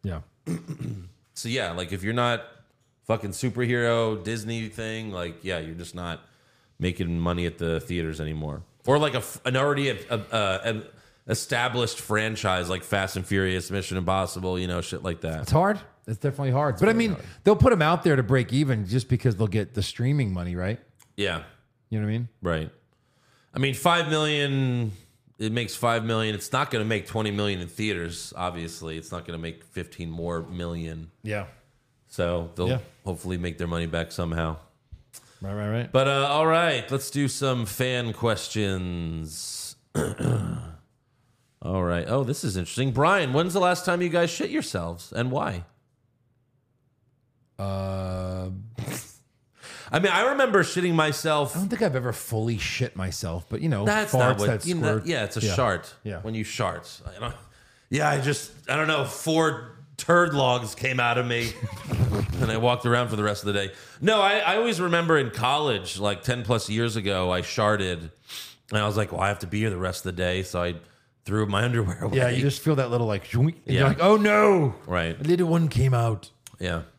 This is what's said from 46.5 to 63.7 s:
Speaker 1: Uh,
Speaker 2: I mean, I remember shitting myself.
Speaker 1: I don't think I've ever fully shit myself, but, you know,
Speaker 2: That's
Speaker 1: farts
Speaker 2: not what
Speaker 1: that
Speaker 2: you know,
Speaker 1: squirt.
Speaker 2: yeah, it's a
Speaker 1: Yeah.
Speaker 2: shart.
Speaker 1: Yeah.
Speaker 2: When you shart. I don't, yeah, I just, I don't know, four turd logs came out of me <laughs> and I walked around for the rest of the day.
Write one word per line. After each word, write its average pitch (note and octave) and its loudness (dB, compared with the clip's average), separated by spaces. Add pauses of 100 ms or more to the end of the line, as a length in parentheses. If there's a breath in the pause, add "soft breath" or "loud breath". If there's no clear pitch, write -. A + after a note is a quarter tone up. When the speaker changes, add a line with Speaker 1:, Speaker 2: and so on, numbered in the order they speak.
Speaker 1:
Uh, F#2 -4 (1400 loud breath)
Speaker 2:
I C#3+ 2
mean, F#3 4
I G#3 4
remember B3 4
shitting F3 0
myself. D3+ 2
Speaker 1:
I E3+ -2
don't G3 -2
think A#3 -2
I've D#3+ 2
ever B2 -2
fully A2+ -2
shit - -4
myself, F2+ -4
but, A2+ -4
you D#3 0
know, G#2 2
Speaker 2:
That's G#3 2
Speaker 1:
farts C3 4
Speaker 2:
not B2+ 4
what G#2 2
Speaker 1:
that A2+ 0
Speaker 2:
you F3 0
know, A2+ 0
Speaker 1:
squirt. D3+ -4
Speaker 2:
yeah, C#3+ 0
it's G2+ -6
a A2+ -2
Speaker 1:
Yeah. G#2 2
Speaker 2:
shart. F#2+ 0
Speaker 1:
Yeah. F#2+ -8
Speaker 2:
When A2 -8
you A2 -4
shart. F2+ -4
I - -14
don't, A#2+ -8 (560 soft breath)
yeah, D3 2
I C#3+ 0
just, C3+ -2 (180)
I C3+ 0
don't D#3 2
know, D3+ 2
four D#3+ 0 (200)
turd E3+ 4
logs B2 2
came C3 -2
out A#2+ 4
of B2 0
me A#2 -2 (400)
<laughs> - 0
and A2+ 2
I A2 0
walked A#2+ 2
around A#2+ 2
for A2 -4
the G#2 0
rest G#2 0
of - -2
the G#2 0
day. G2 -2 (280 loud breath)